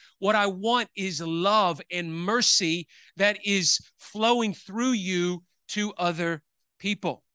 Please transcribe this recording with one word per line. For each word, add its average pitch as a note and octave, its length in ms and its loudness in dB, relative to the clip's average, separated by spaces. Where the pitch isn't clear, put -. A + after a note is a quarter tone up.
What G3+ 160 2
I G#3 120 4
want G#3 500 0
is F#3+ 240 -4
love F3 600 2
and F3 180 -4
mercy F3 760 0
that G3+ 260 2
is G3 360 0
flowing A3+ 560 0
through A#3 380 -4
you F3+ 500 -2
to G#3 300 -4
other E3+ 440 -2
people. F#3 440 -4